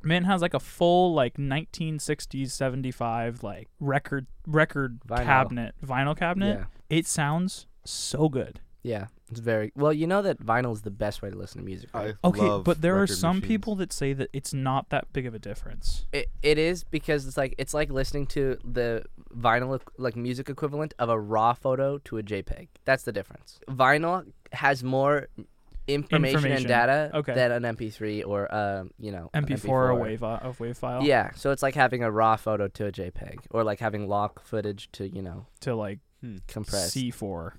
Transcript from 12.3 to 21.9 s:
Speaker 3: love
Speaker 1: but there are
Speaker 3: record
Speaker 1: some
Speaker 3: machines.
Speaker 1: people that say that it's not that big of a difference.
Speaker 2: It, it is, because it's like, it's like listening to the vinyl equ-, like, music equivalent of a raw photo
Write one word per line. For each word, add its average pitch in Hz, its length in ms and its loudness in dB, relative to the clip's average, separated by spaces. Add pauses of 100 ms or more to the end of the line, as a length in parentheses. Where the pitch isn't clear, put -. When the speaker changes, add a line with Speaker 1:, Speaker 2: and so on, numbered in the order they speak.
Speaker 3:
love - 220 4
Speaker 1:
but 156 180 2
there 180 140 4
are 196 60 4
Speaker 3:
record 196 120 2
Speaker 1:
some 180 220 2
Speaker 3:
machines. 196 120 -2
Speaker 1:
people 214 280 0
that 185 160 -4
say 139 200 0
that 135 200 -4
it's - 200 -6
not 135 380 0
that - 220 -2
big 135 120 -2
of 117 100 -8
a 110 40 -12
difference. - 760 -2
Speaker 2:
It, 143 160 0 (140)
it 151 160 6
is, 165 260 2
because 147 420 0
it's 135 100 -8
like, 135 220 0
it's 135 140 -4
like 151 180 0
listening 139 380 0
to 135 360 0
the 120 400 0 (300)
vinyl 123 440 2
equ-, - 80 -14 (120)
like, 123 180 -2
music 123 340 -4
equivalent 147 480 -4
of 120 100 2
a 113 100 2
raw 110 360 4
photo 135 440 0